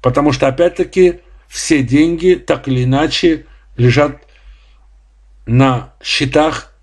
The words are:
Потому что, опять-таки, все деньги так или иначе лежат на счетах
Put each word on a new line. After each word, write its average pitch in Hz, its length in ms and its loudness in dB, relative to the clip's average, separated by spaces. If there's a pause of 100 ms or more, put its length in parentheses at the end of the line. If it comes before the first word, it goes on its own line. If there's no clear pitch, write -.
Потому 143 300 0
что, 135 160 -2
опять-таки, 175 720 0 (300)
все - 340 -2
деньги 165 520 2
так - 320 -6
или 127 180 -2
иначе 156 640 0 (280)
лежат 127 460 0 (1200)
на 127 560 0
счетах - 800 -2